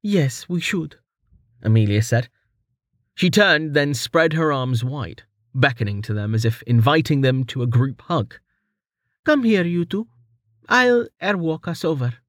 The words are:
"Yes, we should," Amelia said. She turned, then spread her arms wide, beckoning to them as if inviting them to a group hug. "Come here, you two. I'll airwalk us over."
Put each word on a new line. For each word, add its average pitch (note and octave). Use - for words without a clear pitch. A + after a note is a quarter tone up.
"Yes, F3
we F3
should," D#3+
Amelia G#2+
said. A#2+
She F3+
turned, D#3+
then C#3+
spread D#3+
her D#3
arms B2+
wide, B2+
beckoning A2+
to G#2+
them G#2
as A2+
if A2+
inviting C#3
them C3
to B2+
a A#2+
group A#2+
hug. -
"Come D4
here, G#3
you F3
two. G3+
I'll B3
airwalk E3
us E3+
over." C3